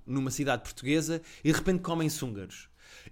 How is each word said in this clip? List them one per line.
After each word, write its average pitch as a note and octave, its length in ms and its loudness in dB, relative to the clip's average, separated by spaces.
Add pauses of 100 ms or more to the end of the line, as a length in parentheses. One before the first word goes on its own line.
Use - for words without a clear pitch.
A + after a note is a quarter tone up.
numa C3 240 0
cidade C3 320 0
portuguesa D#3 580 0 (220)
e D3 80 4
de D3+ 80 6
repente F3+ 240 2
comem-se E3 420 0
húngaros. G2 440 -8 (440)